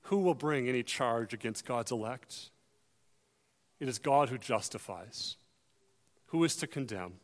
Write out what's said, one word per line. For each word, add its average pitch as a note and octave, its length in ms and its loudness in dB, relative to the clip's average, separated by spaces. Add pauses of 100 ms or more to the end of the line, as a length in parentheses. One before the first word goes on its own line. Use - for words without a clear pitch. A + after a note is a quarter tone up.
Who G3 160 2
will F3+ 160 6
bring C#3 340 0
any B2+ 140 2
charge A#2 500 0
against A2 320 -4
God's A#2+ 260 -2
elect? A#2+ 600 -6 (1300)
It C#3 80 -2
is B2 100 -4
God C#3+ 300 6
who B2+ 80 -4
justifies. G#2 1000 -4 (880)
Who E3 180 4
is D#3+ 120 2
to D3+ 100 -4
condemn? G2+ 580 -6